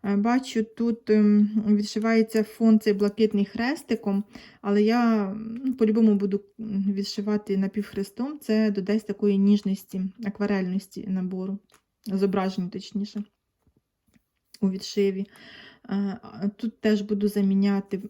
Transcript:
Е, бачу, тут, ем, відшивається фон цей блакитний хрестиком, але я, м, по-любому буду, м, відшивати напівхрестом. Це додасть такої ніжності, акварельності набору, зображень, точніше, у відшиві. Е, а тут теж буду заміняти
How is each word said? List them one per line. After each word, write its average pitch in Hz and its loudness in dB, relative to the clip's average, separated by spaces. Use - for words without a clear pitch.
Е, 202 -2
бачу, 233 0
тут, 233 -4
ем, 208 4
відшивається 220 2
фон 220 4
цей 214 2
блакитний 202 2
хрестиком, 220 -4
але 202 2
я, 220 2
м, 226 -6
по-любому 214 4
буду, 202 0
м, 202 -2
відшивати 202 -2
напівхрестом. 202 -6
Це 214 0
додасть 202 -2
такої 202 0
ніжності, 196 2
акварельності 202 -4
набору, 190 -4
зображень, 190 -2
точніше, 202 -10
у 196 2
відшиві. 196 -2
Е, 196 -4
а 175 -8
тут 220 -8
теж 214 2
буду 208 -2
заміняти 196 0